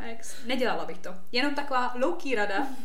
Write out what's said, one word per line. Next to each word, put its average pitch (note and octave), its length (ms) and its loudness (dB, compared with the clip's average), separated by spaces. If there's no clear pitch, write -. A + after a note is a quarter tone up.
ex. - 260 -2
Nedělala A3+ 400 0
bych E3 120 -2
to. F#3 180 -2
Jenom C#4 240 2
taková B3+ 400 0
low-key C4+ 400 2
rada. G3+ 320 2